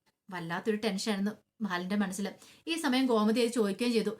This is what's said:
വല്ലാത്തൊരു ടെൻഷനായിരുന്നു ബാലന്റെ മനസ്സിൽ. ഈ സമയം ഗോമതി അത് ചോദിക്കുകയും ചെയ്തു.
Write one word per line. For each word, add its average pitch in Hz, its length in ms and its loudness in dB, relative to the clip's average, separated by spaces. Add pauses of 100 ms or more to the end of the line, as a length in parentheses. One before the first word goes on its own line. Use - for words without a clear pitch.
(280)
വല്ലാത്തൊരു 180 480 -4
ടെൻഷനായിരുന്നു 208 560 -2 (300)
ബാലന്റെ 185 340 -2
മനസ്സിൽ. 196 300 -2 (400)
ഈ 330 80 -4
സമയം 269 320 2
ഗോമതി 220 340 4
അത് 233 120 2
ചോദിക്കുകയും 226 400 0
ചെയ്തു. 208 280 2